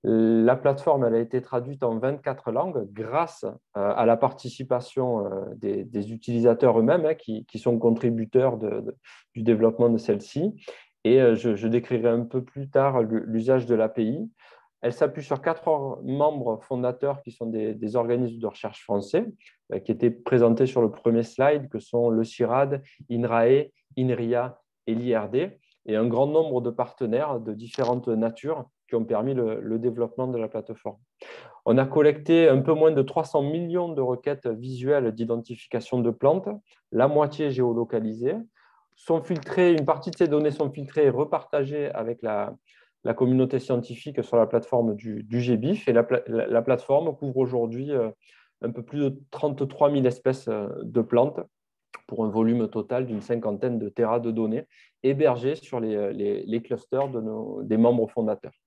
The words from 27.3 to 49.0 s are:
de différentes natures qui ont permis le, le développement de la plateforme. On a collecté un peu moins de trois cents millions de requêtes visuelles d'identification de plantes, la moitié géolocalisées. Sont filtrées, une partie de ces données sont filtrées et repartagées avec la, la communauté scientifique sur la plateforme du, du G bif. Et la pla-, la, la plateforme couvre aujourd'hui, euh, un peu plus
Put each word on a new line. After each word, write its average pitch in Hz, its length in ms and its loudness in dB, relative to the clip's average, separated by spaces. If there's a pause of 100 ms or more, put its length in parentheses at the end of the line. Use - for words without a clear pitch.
de 110 120 -8
différentes 120 540 -4
natures 117 580 -2 (240)
qui - 60 -6
ont 113 100 0
permis 113 300 -2
le, 110 260 -2
le 110 180 -4
développement 117 500 -4
de 123 100 -4
la 110 100 -4
plateforme. 110 480 -10 (680)
On 117 100 6
a 135 80 4
collecté 151 640 6
un 135 140 6
peu 151 100 2
moins 156 180 6
de 139 120 2
trois 147 220 0
cents 147 180 0
millions 170 480 -2
de 147 100 -4
requêtes 127 460 -2
visuelles 123 640 -2
d'identification 117 880 -4
de 117 100 2
plantes, 156 380 0 (420)
la 120 160 4
moitié 147 440 0
géolocalisées. 120 840 -2 (600)
Sont 165 260 -2
filtrées, 175 520 2
une 151 100 0
partie 151 260 -2
de 170 60 -12
ces 175 100 4
données 151 240 2
sont 143 200 -2
filtrées 143 340 -2
et 131 60 8
repartagées 143 800 -2
avec 117 320 -6
la, 104 320 -4 (500)
la 117 80 0
communauté 127 460 2
scientifique 123 640 -6
sur 117 140 2
la 110 80 6
plateforme 117 480 0
du, 107 280 -10
du 113 200 -2
G 120 160 2
bif. 160 280 -2
Et 131 60 2
la 117 100 6
pla-, 120 240 0
la, 113 200 -2
la 113 160 2
plateforme 139 520 0
couvre 131 220 -6
aujourd'hui, 127 560 -2
euh, 120 160 0 (540)
un 117 80 -4
peu 117 120 -12
plus 143 180 -8